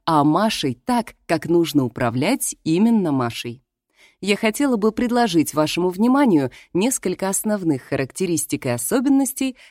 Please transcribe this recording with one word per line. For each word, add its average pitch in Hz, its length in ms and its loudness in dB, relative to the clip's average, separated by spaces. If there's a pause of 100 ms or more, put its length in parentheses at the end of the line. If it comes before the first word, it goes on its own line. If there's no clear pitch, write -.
а 156 180 4
Машей 156 520 0
так, 240 400 -4 (100)
как 160 220 -2
нужно 156 360 2
управлять 127 800 -2
именно 190 480 2
Машей. 123 540 -6 (580)
Я 196 120 0
хотела 240 400 0
бы 214 160 2
предложить 220 640 0
вашему 156 340 0
вниманию 208 640 2 (220)
несколько 190 540 -2
основных 190 540 -2
характеристик 143 840 -4
и - 20 -2
особенностей, 262 880 0 (140)